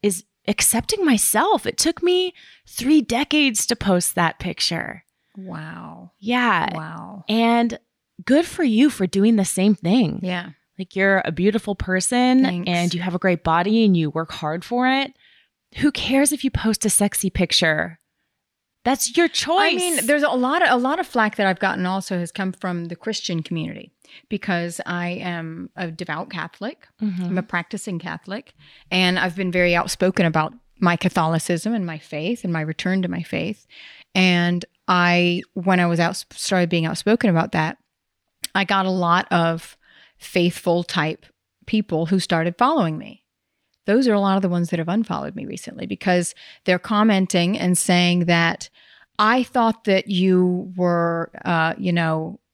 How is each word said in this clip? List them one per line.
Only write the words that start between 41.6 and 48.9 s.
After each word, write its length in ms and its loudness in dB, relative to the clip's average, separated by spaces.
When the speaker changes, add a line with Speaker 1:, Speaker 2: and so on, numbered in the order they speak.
Speaker 2:
people 400 0
who 140 2
started 380 -2
following 420 2
me. 240 -18
Those 220 2
are 80 4
a 40 2
lot 160 2
of 60 2
the 80 0
ones 220 0
that 80 -2
have 100 -4
unfollowed 460 -4
me 100 -10
recently 400 -12
because 480 -2
they're 160 0
commenting 760 2
and 220 2
saying 480 2
that, 420 0